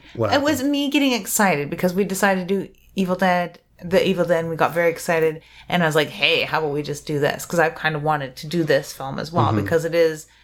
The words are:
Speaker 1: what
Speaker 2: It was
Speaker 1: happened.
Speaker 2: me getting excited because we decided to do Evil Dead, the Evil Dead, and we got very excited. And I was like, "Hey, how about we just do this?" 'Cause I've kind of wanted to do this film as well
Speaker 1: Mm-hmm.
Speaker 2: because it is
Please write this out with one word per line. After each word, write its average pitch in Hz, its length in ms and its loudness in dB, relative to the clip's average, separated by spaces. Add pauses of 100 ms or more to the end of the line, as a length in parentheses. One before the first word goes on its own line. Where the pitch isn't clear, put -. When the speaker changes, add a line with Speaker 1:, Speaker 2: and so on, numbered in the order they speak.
(160)
Speaker 1:
what 110 160 0
Speaker 2:
It 277 100 2
was 294 140 0
Speaker 1:
happened. 277 160 -2
Speaker 2:
me 285 180 -2
getting 277 220 2
excited 185 580 0
because 175 240 -2
we 202 100 0
decided 190 440 0
to 190 180 -2
do - 60 -20 (240)
Evil 185 180 0
Dead, 180 460 0 (240)
the 175 220 2
Evil 175 180 2
Dead, 170 160 2
and 165 80 -4
we 165 80 -4
got 156 180 0
very 170 160 2
excited. 160 520 -2 (260)
And 175 140 0
I 165 40 4
was 151 80 0
like, 151 140 2
"Hey, 143 340 0
how 147 160 -2
about 156 140 -2
we 147 100 -2
just 147 240 -8
do 147 140 -2
this?" - 260 -2
'Cause 175 140 0
I've 160 160 2
kind 160 180 -2
of 147 80 -6
wanted 147 340 -2
to 156 120 -14
do 165 160 0
this 143 280 0
film 139 280 -8
as 151 120 -8
well 170 200 4
Speaker 1:
Mm-hmm. 107 100 2
Speaker 2:
because 156 220 0
it 165 100 -4
is 160 320 2 (180)